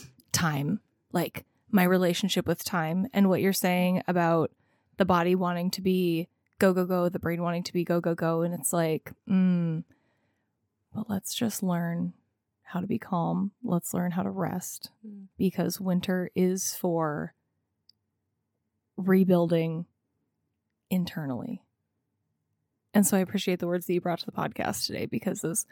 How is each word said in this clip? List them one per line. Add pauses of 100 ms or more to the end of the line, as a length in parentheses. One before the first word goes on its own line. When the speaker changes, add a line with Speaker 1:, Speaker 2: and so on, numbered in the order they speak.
(320)
Speaker 1:
time, (340)
like, (240)
my
relationship
with
time
and
what
you're
saying
about (480)
the
body
wanting
to
be (280)
go,
go,
go,
the
brain
wanting
to
be
go,
go,
go.
And
it's
like, (180)
mm, (1080)
but
let's
just
learn (500)
how
to
be
calm. (140)
Let's
learn
how
to
rest, (120)
Speaker 2:
Mm. (140)
Speaker 1:
because
winter
is
for (1600)
rebuilding (1040)
internally. (1300)
And
so
I
appreciate
the
words
that
you
brought
to
the
podcast
today,
because
those,